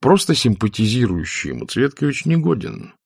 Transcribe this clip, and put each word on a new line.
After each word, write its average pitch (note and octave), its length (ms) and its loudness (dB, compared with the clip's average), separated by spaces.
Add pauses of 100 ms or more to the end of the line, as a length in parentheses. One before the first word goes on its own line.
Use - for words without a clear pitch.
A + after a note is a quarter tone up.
Просто E3+ 340 4
симпатизирующий G#2+ 1160 0
ему A#1+ 160 -8
Цветкович C#3 580 -2
не E3 120 2
годен. D3+ 580 -2 (120)